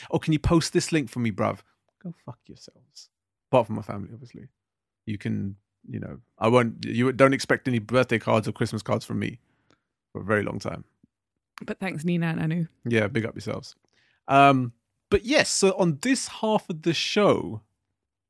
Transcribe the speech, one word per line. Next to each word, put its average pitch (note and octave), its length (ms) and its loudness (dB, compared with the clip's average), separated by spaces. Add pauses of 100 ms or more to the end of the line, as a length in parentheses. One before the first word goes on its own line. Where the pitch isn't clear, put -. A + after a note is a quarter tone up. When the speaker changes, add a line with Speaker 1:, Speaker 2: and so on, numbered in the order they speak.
(100)
Speaker 1:
Or - 80 2
can - 140 0
you D3+ 60 2
post - 340 2
this - 180 0
link D3+ 200 -2
for - 100 -10
me, A#2 100 0
bruv?" G#2 280 -2 (440)
Go E3+ 120 -12 (100)
fuck - 220 -16
yourselves. - 640 -20 (400)
Apart B2 160 4
from A2 100 -8
my G#2+ 60 -8
family, G#2 300 -12
obviously. A#2+ 360 -20 (580)
You G#2 120 -6
can, G2+ 380 -6 (300)
you A2+ 140 -10
know, - 180 -12 (200)
I G#2+ 100 0
won't, A2+ 360 2
you A#2 280 0
don't C3+ 220 6
expect B2+ 340 0
any A#2+ 100 2
birthday A#2 400 2
cards A2+ 300 2
or A2+ 40 -4
Christmas A2 300 -4
cards A2+ 220 -4
from A2+ 140 -6
me A2 200 -6 (760)
for G2+ 100 -8
a - 20 -10
very G#2 180 0
long - 160 -6
time. - 260 -8 (800)
Speaker 2:
But - 140 -12
thanks, E3 260 -8
Nina F3 240 0
and E3 120 -4
Anu. D#3+ 260 -2 (180)
Speaker 1:
Yeah, A2+ 240 2
big A2 180 -2
up - 80 -10
yourselves. - 420 -10 (520)
Um, C3+ 440 6 (380)
but G3+ 160 0
yes, D4 240 2
so F#3+ 280 2
on E3 220 2
this B3 280 0
half G#3+ 420 -2
of D#3 120 -10
the E3 120 0
show, C3 680 0 (680)